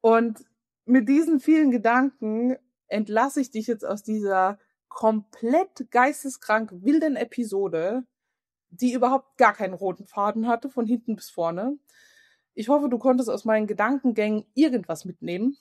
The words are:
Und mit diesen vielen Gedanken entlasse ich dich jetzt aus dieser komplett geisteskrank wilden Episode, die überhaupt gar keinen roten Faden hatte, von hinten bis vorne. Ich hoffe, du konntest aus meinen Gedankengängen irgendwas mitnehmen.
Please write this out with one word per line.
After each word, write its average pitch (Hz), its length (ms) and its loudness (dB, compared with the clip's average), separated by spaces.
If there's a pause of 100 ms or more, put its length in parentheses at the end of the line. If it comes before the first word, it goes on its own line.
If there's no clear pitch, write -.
Und 226 440 2 (420)
mit 240 220 4
diesen 302 320 4
vielen 311 300 4
Gedanken 240 840 0 (300)
entlasse 214 540 -2
ich 247 100 -4
dich 220 160 -8
jetzt 233 180 -4
aus 208 180 -6
dieser 202 560 0 (300)
komplett 226 1000 -2
geisteskrank 247 840 -2
wilden 277 440 0
Episode, 202 880 -4 (680)
die 247 220 -2
überhaupt 254 440 0
gar 220 180 6
keinen 190 200 -6
roten 185 320 -8
Faden 214 420 -2
hatte, 240 220 -2
von 240 160 -4
hinten 233 300 -4
bis - 140 -18
vorne. 185 480 -4 (760)
Ich 220 140 -8
hoffe, 285 200 2
du 240 100 -2
konntest 254 320 2
aus - 140 -4
meinen 220 220 2
Gedankengängen 214 880 -2
irgendwas 247 500 0
mitnehmen. 180 560 -6